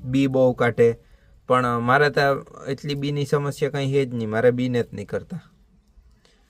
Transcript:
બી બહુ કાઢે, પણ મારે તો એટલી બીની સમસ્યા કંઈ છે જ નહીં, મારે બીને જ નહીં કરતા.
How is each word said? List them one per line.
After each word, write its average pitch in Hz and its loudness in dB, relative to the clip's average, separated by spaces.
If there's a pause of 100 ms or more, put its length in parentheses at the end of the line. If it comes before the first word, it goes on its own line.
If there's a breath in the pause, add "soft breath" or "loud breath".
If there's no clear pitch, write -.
બી 135 0
બહુ 131 2
કાઢે, 120 2 (600 soft breath)
પણ 127 2
મારે 139 4
તો 143 2 (440)
એટલી 143 -6
બીની 143 -4
સમસ્યા 143 -2
કંઈ 139 -2
છે 139 2
જ 120 -8
નહીં, 113 -4
મારે 117 2
બીને 123 -2
જ 110 -14
નહીં 101 -10
કરતા. - -8 (1080 soft breath)